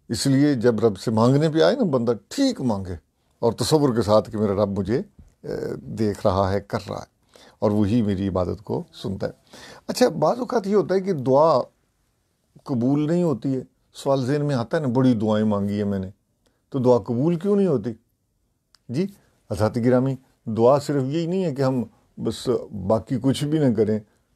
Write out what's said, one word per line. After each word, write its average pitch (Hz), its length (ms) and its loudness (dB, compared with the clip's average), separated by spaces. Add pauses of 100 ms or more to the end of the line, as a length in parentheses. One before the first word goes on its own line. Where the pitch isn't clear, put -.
इसलिए 139 460 2
जब 113 240 2
रब 107 160 2
से - 160 -4
मांगने 135 380 4
पे 160 120 0
आए 180 140 4
ना 277 80 0
बंदा, 123 300 0
ठीक 262 480 -2
मांगे 95 360 -4 (440)
और 117 120 2
तसव्वुर 143 420 2
के 117 60 2
साथ 104 200 4
कि - 160 -10
मेरा 104 160 0
रब 98 220 0
मुझे, 101 220 -2
ए, 202 80 -6 (720)
देख - 480 -4
रहा 95 240 4
है, 101 120 -2
कर - 180 -6
रहा 101 200 -10
है, - 80 -16 (540)
और 107 100 2
वही 107 300 2
मेरी 101 260 -2
इबादत 92 320 -4
को - 340 -8
सुनता 101 340 -8
है। - 60 -10 (560)
अच्छा, 240 200 2
बाज़ 170 300 0
औक़ात 220 280 -4
ये 196 60 -2
होता 185 220 0
है 196 60 0
कि 190 120 -4
दुआ 135 460 4 (1080)
कबूल 139 400 0
नहीं 175 160 0
होती 139 300 -2
है, 127 120 -6 (300)
सवाल 139 300 0
ज़हन 143 160 0
में 147 140 -2
आता 117 220 -4
है 160 60 -2
ना, 131 60 -2
बड़ी 127 240 4
दुआएं 107 300 0
मांगी 101 340 -2
है 104 60 -2
मैंने, 95 280 -4 (640)
तो 139 60 -4
दुआ 123 200 6
कबूल 127 380 -2
क्यों 202 180 0
नहीं 196 120 2
होती? 120 280 -2 (960)
जी, 180 180 -2 (400)
हज़रत 107 280 0
गिरामी, 127 400 2 (300)
दुआ 117 320 4
सिर्फ 143 260 -2
यही 160 220 -2
नहीं 190 160 -2
है 165 100 -2
कि 143 80 -6
हम 131 280 0 (300)
बस 117 260 -6 (260)
बाकी 107 480 -2
कुछ 127 240 0
भी 151 160 -2
ना 135 140 4
करें, 107 280 0 (340)